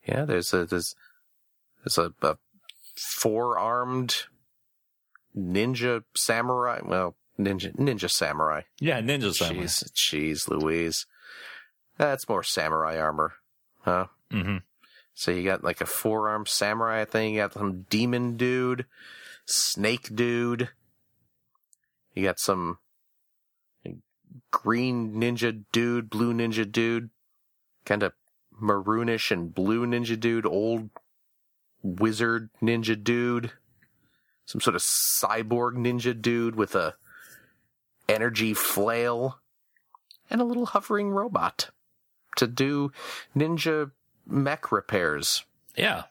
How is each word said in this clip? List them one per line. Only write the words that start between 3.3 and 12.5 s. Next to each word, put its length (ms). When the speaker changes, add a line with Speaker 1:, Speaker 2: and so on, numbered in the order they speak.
Speaker 1:
ninja 680
samurai. 680
Well, 320
ninja, 380
ninja 340
samurai. 520
Speaker 2:
Yeah, 200
ninja 340
samurai. 300
Speaker 1:
Jeez, 280
jeez 560
Louise. 580
That's 300
more 140
samurai 560